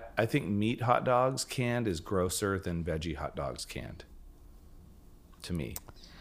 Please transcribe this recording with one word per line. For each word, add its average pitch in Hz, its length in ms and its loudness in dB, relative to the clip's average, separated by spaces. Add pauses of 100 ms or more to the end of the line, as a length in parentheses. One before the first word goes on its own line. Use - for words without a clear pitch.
(180)
I 110 80 6
think 113 220 2
meat 104 340 2
hot 120 240 4
dogs 127 400 4
canned 120 420 0
is 85 140 2
grosser 95 580 2
than 85 240 -2
veggie 80 320 -2
hot 73 200 -6
dogs 67 300 -4
canned. - 380 -10 (1400)
To - 100 -4
me. 71 220 -2 (460)